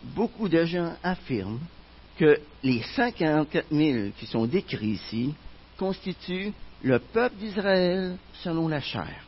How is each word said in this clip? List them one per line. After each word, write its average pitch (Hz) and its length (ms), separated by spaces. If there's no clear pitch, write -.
beaucoup 202 440
de 165 160
gens 170 380
affirment 117 580
que 151 220
les 123 200
cent 240 160
quarante-quatre 156 600
mille 139 480
qui 110 80
sont 113 180
décrits 117 460
ici 113 420
constituent 190 760
le 123 160
peuple 233 380
d'Israël 185 800
selon 165 240
la 151 140
chair. - 460